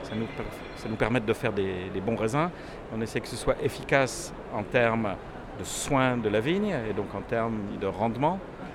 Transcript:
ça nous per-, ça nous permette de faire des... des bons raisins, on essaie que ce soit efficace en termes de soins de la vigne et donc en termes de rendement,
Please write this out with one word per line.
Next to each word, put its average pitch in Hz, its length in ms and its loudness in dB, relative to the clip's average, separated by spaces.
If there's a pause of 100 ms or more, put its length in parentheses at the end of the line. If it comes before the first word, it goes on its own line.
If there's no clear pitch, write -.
ça - 100 -8
nous 110 120 -2
per-, 110 180 -6 (320)
ça - 140 -6
nous 107 80 -2
permette 113 280 2
de 113 60 4
faire 110 220 0
des... 95 400 0
des 95 80 -2
bons 110 160 0
raisins, 143 340 2 (420)
on 110 60 -2
essaie 113 220 -2
que - 80 -8
ce 120 80 -6
soit - 260 2
efficace - 680 2 (200)
en 110 100 -2
termes 113 520 4 (420)
de 95 60 -6
soins 131 540 2
de 110 100 2
la 104 140 4
vigne 190 340 2 (140)
et 101 40 0
donc 98 220 -4
en 101 60 -4
termes 113 400 0 (180)
de 101 80 0
rendement, 117 500 2 (380)